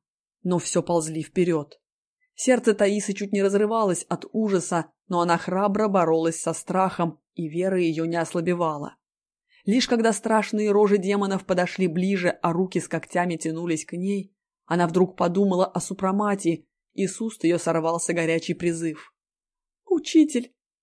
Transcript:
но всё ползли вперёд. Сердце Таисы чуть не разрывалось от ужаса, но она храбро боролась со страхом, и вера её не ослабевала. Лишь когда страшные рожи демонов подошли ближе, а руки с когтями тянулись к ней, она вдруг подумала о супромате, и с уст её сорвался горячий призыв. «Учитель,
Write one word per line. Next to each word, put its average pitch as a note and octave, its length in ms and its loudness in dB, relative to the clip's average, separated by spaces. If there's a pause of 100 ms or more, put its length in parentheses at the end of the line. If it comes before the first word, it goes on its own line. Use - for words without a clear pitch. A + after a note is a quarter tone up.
(420)
но F3+ 160 0
всё E3 240 -2
ползли D#3+ 400 -2
вперёд. E3 580 -2 (540)
Сердце A#3 400 2
Таисы G3+ 380 0
чуть G3+ 200 -6
не G3+ 80 2
разрывалось G3+ 680 2
от - 240 -6
ужаса, F#3 540 -2 (200)
но F3+ 140 0
она E3+ 180 2
храбро G3+ 480 0
боролась E3 540 2
со E3 140 -4
страхом, F3+ 680 -2 (140)
и E3 140 -6
вера F3+ 320 -2
её E3 260 0
не E3 100 -4
ослабевала. E3 800 -2 (680)
Лишь A#3 220 2
когда A3+ 260 4
страшные G#3+ 600 0
рожи G3+ 260 6
демонов G3 480 0
подошли F3+ 400 0
ближе, F3+ 440 0 (120)
а E3+ 100 2
руки F3+ 280 0
с - 80 -6
когтями F3 480 -2
тянулись D#3+ 480 -4
к - 80 -16
ней, F#3+ 420 -4 (320)
она F3 220 2
вдруг F3+ 280 2
подумала F#3 500 2
о F#3+ 120 -8
супромате, F#3+ 840 -2 (300)
и G3 120 0
с - 140 -10
уст A3+ 240 -6
её E3 140 2
сорвался E3 540 -2
горячий E3 420 0
призыв. E3 600 -6 (720)
«Учитель, D4+ 680 2 (300)